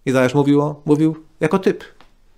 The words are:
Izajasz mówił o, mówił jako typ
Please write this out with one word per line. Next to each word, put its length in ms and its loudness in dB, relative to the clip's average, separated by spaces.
Izajasz 300 0
mówił 260 2
o, 240 -6
mówił 300 0
jako 200 0
typ 240 -2